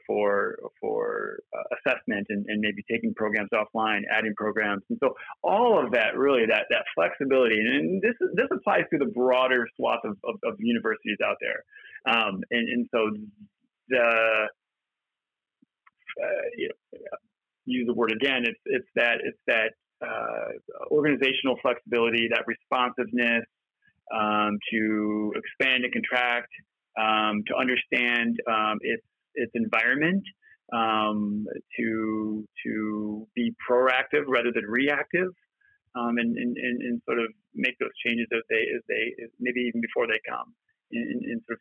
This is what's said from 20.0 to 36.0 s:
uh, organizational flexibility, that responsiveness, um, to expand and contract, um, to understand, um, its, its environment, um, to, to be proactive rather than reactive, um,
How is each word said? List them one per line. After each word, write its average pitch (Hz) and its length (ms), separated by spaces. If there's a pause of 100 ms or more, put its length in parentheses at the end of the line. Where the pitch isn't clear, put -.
uh, 110 460 (400)
organizational 135 720
flexibility, 117 640
that 117 200
responsiveness, 120 960 (680)
um, 107 460 (140)
to 107 640
expand 127 480
and 120 80
contract, 120 560 (520)
um, 107 460
to - 100
understand, 123 800 (140)
um, 110 300
its, 113 240 (300)
its 123 200
environment, 123 680 (520)
um, 107 720 (320)
to, 110 640 (220)
to 107 600 (100)
be 117 180 (160)
proactive 131 560
rather 123 260
than 117 160
reactive, 143 600 (640)
um, 120 240